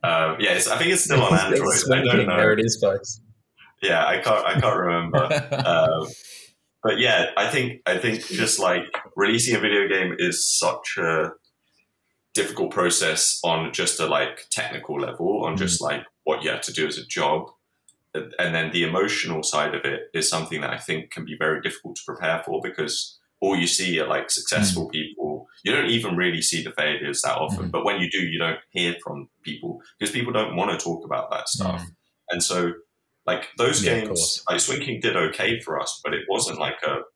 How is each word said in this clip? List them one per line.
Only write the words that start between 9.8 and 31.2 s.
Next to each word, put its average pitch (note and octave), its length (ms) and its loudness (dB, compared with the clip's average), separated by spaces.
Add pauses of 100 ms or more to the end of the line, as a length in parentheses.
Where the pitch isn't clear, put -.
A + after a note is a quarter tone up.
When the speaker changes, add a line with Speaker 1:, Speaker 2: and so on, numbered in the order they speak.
Speaker 1:
game F#2 300 0
is F2 260 0
such - 520 0
a D#2+ 360 0 (1000)
difficult - 360 0
process F2 760 2
on E2 280 0
just - 280 0
a, D#2+ 60 0
like, D2 440 -2
technical - 500 -4
level, G2+ 440 -2
on - 120 -2
just, F2+ 240 0
Speaker 2:
Mm. - 40 -4
Speaker 1:
like, C#2+ 180 -2 (220)
what - 180 0
you D2+ 80 -2
have - 120 -4
to - 100 -8
do D#2 140 0
as - 120 -4
a B1+ 80 -12
job. D2+ 440 0 (640)
And E2+ 400 -2
then D#2+ 160 0
the E2+ 140 2
emotional E2+ 580 0
side D2+ 320 0
of C#2+ 100 -6
it C#2 180 -2 (120)
is D#2+ 140 0
something D#2+ 340 -2
that C2+ 80 -4
I - 80 -6
think D#2+ 320 -6
can - 140 -10
be D2+ 140 -12
very D#2 220 0
difficult - 360 -8
to - 100 -12
prepare D#2+ 380 -2
for, D#2+ 180 -4
because - 560 -6 (220)
all F#2+ 160 2
you F2 100 2
see E2+ 340 2
are, - 80 -2
like, D2 220 -2
successful F2 580 0
Speaker 2:
Mm. - 40 -12
Speaker 1:
people. D2+ 560 -6 (160)
You G2 80 2
don't C3 180 2
even A2 260 0
really E2+ 260 0
see E2 200 0
the D#2+ 100 -8
failures D2 500 -2
that C2+ 140 0
often, D#2 220 -2
Speaker 2:
Mm-hmm. F2+ 120 -4
Speaker 1:
but - 140 -2
when G2 160 0
you F2 100 0
do, G2 100 -2
you E2 180 -2
don't E2 220 -2 (100)
hear F2 320 0
from C#2+ 260 -10 (140)
people - 400 -10 (160)
'cause - 120 -2
people A#2+ 220 -2
don't G2+ 240 0
wanna F#2 220 0
talk E2+ 260 -6
about - 260 -4